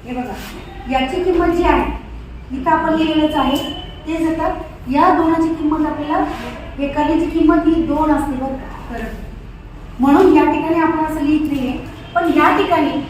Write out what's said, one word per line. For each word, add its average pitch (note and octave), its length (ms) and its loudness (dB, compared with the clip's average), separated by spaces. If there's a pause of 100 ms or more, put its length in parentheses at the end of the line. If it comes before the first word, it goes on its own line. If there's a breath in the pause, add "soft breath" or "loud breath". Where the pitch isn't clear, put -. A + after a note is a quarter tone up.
हे B3 180 -6
बघा, - 120 -8 (580)
याची C4+ 320 0
किंमत E4+ 320 2
जी F4 80 2
आहे - 280 2 (680)
इथं - 140 0
आपण D#4+ 220 2
लिहिलेलंच D#4 420 2
आहे, C#4 220 2 (500)
तेच D#4+ 320 0
आता D#4+ 80 0 (400)
या D#4 260 4
दोनाची D#4+ 420 2
किंमत D4+ 320 0
आपल्याला, D4+ 360 -2 (540)
हे C#4 100 -2
करण्याची D4+ 380 0
किंमत D#4+ 400 4
ही D#4+ 80 4
दोन D4+ 380 0
असते D4 200 0
बरं C4 240 -4
का, - 380 -12
कारण A3+ 120 -8 (920)
म्हणून D4 380 6
या D4 80 6
ठिकाणी D#4+ 340 0
आपण D#4+ 260 2
असं D4+ 160 -4
लिहित D4 300 2
नाहीये. C4 260 -2 (380)
पण E4+ 100 2
या D4+ 320 4
ठिकाणी E4+ 340 2 (180)